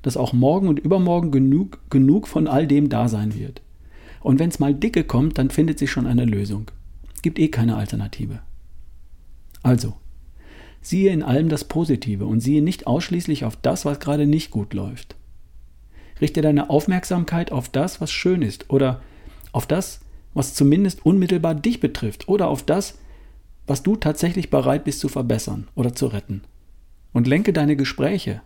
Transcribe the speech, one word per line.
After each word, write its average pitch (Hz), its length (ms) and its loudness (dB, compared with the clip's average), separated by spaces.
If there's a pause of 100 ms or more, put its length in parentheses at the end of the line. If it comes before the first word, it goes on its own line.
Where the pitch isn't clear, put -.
dass 135 160 -2
auch 127 160 0
morgen 151 340 4
und 143 120 4
übermorgen 175 520 2
genug, 139 480 2 (100)
genug 143 380 4
von 160 200 0
all 151 200 2
dem 143 220 4
da 123 180 2
sein 107 280 0
wird. 104 260 -10 (600)
Und 135 180 4
wenn's 170 200 0
mal 143 140 2
dicke 165 300 0
kommt, 139 340 0
dann 135 120 2
findet 156 300 0
sich 139 120 -2
schon 123 160 -2
eine 123 180 2
Lösung. 104 460 -2 (500)
Gibt 165 180 -2
eh 156 100 4
keine 117 260 2
Alternative. 104 640 -6 (1200)
Also, 113 320 2 (840)
siehe 190 300 2
in 160 120 2
allem 156 260 2
das 151 160 -2
Positive 120 600 -2
und 110 140 0
siehe 143 220 2
nicht 175 260 -2
ausschließlich 160 580 -2
auf 113 120 -4
das, 165 280 -2
was 143 140 -2
gerade 147 260 0
nicht 156 260 2
gut 104 220 -4
läuft. 98 420 -8 (1040)
Richte 151 200 0
deine 147 280 2
Aufmerksamkeit 170 840 0
auf 127 180 -4
das, 156 320 -2
was 160 100 -6
schön 180 300 -2
ist - 280 -6
oder 131 320 2 (500)
auf - 160 -4
das, 175 340 -2 (320)
was 135 200 -4
zumindest 165 520 2
unmittelbar 175 500 2
dich 226 240 -2
betrifft - 480 -4
oder 190 200 2
auf - 160 -2
das, - 340 -2 (680)
was - 180 -2
du 208 120 2
tatsächlich 175 540 -2
bereit 139 340 2
bist 143 160 -4
zu 143 100 -4
verbessern 113 680 -2
oder 120 180 0
zu 131 140 -2
retten. 101 360 -6 (680)
Und 120 160 2
lenke 175 260 4
deine 151 220 4
Gespräche 139 680 -2